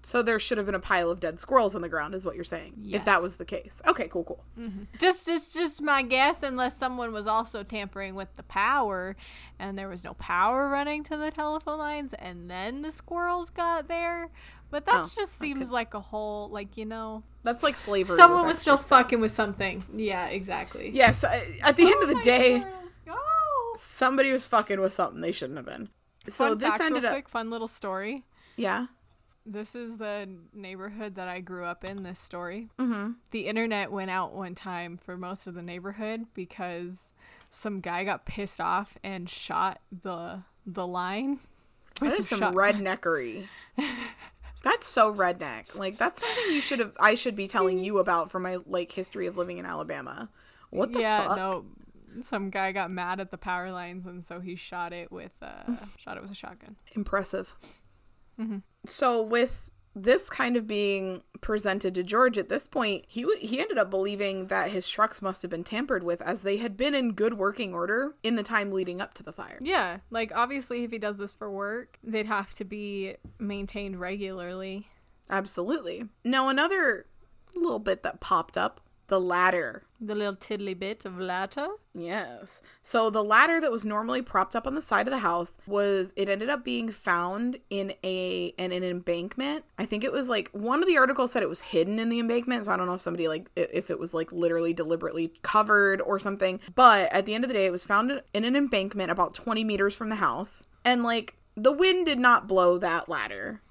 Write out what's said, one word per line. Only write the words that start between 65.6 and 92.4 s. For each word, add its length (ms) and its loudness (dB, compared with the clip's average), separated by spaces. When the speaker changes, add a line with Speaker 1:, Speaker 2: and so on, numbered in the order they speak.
Speaker 1:
tampered 400 -2
with, 180 -2
as 200 -4
they 160 0
had 180 -4
been 180 2
in 180 0
good 220 0
working 400 -2
order 480 -2
in 140 0
the 80 -2
time 280 -2
leading 280 -2
up 140 -8
to 80 -16
the 100 -14
fire. 280 -14
Speaker 2:
Yeah, 380 0
like, 240 -4
obviously, 500 -2
if 80 -6
he 60 -6
does 200 -4
this 140 -8
for 180 -10
work, 540 -8
they'd 220 -2
have 280 -4
to 100 -10
be 520 -8
maintained 640 -6
regularly. 840 -8
Speaker 1:
Absolutely. 760 -2
Now, 240 4
another 580 2
little 240 0
bit 240 -2
that 160 -6
popped 360 0
up 240 -2
the 100 4
ladder. 640 2
Speaker 2:
The 140 -6
little 220 -2
tiddly 360 -6
bit 320 -8
of 140 -10
ladder? 480 -4
Speaker 1:
Yes. 680 -8
So 280 2
the 120 0
ladder 380 6
that 100 2
was 140 -2
normally 380 -2
propped 340 0
up 100 -2
on 80 -4
the 60 -2
side 260 2
of 40 -2
the 80 0
house 480 -2
was, 500 2
it 140 0
ended 180 0
up 160 -2
being 260 -2
found 680 0
in 240 -4
a, 440 -2
in 160 -4
an 100 -2
embankment. 840 -4
I 80 -2
think 180 -4
it 80 -2
was, 200 -2
like, 220 -2
one 280 0
of 80 4
the 80 6
articles 360 4
said 100 2
it 80 0
was 100 -4
hidden 380 2
in 100 0
the 100 2
embankment, 460 0